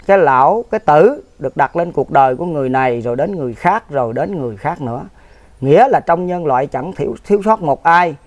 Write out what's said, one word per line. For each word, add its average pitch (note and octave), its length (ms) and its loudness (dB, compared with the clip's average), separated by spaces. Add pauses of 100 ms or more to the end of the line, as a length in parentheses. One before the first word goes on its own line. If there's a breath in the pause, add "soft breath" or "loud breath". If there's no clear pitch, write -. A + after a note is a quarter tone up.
cái G3 120 4
lão, D3+ 520 2
cái - 100 -2
tử F3 420 4 (160)
được C3+ 180 -8
đặt C#3 200 -2
lên F3 160 -4
cuộc - 180 -4
đời C3 260 2
của E3 100 -6
người D3 220 -4
này, B2+ 320 0
rồi A#2+ 160 -4
đến G3+ 200 -4
người B2+ 180 -6
khác, F#3+ 360 -2
rồi B2+ 220 -2
đến E3 280 -6
người A#2+ 160 -8
khác D#3+ 240 -8
nữa. B2+ 200 -8 (600 soft breath)
Nghĩa E3 280 4
là A#3+ 120 2
trong F3+ 260 -2
nhân F3+ 200 -6
loại C3+ 200 0
chẳng C3+ 260 -8
thiếu, - 220 -6 (120)
thiếu G3+ 180 0
sót A3 180 0
một C#3+ 200 -2
ai. E3+ 320 2 (120)